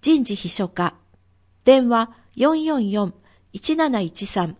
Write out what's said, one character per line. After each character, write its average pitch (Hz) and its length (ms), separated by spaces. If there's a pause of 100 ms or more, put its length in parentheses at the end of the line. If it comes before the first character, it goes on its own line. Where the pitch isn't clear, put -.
人 294 240
事 214 100
秘 190 140
書 180 200
課。 175 280 (680)
電 262 240
話 226 220 (240)
四 311 300
四 269 260
四 202 240 (380)
一 294 240
七 285 240
一 185 260
三。 175 340